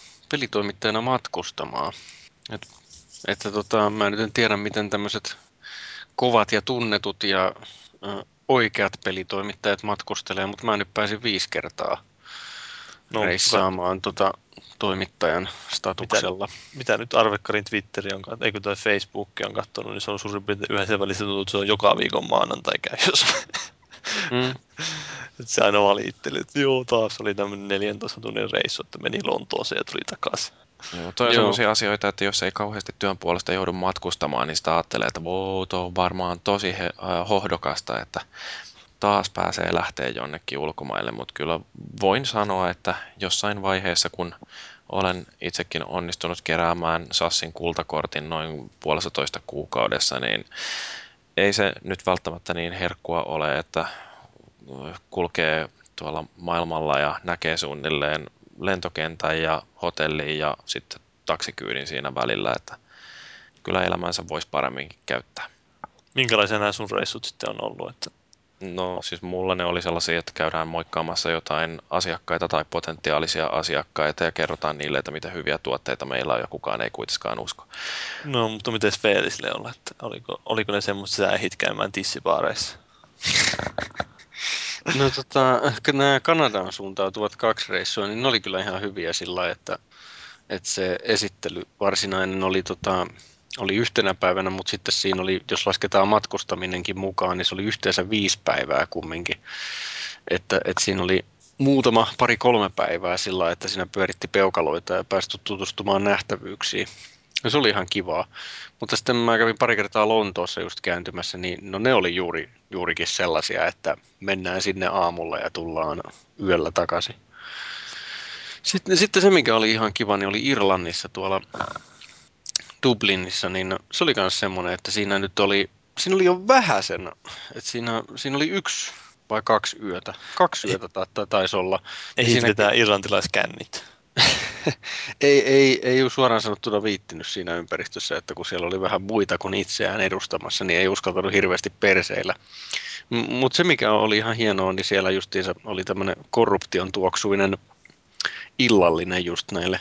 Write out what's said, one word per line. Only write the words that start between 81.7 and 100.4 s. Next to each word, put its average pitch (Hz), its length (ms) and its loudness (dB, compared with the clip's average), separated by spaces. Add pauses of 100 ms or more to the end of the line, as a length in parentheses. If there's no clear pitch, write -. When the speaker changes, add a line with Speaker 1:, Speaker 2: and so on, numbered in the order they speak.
Speaker 2:
tissibaareissa? - 840 -2 (480)
<laughs> - 300 2 (1400)
Speaker 1:
No 139 120 4
tota, 131 540 4
ehkä 143 300 2
nää 139 260 6
Kanadan 113 520 2
suuntautuvat 98 640 -2
kaksi - 360 0
reissua, 98 360 -2
niin 110 140 -4
ne 135 60 2
oli 117 120 4
kyllä 95 200 -2
ihan 95 220 -4
hyviä 95 320 -4
sillä 90 220 -6
lailla, 87 160 0
että, - 280 -8 (680)
että 95 200 -6
se 92 340 0
esittely 95 580 -2 (180)
varsinainen 95 640 0
oli 95 200 2
tota, 92 440 -2 (500)
oli 98 180 0
yhtenä 110 380 2
päivänä, 92 360 2
mut 95 180 -4
sitten - 240 -4
siinä 95 300 2
oli, 92 200 0 (100)
jos 95 160 0
lasketaan 98 400 4
matkustaminenkin 92 920 0
mukaan, 92 380 0
niin 90 80 0
se 95 100 -2
oli 95 80 -2
yhteensä 98 460 0
viisi 104 360 2
päivää - 440 2
kumminkin. - 480 -6 (880)
Että, 92 380 0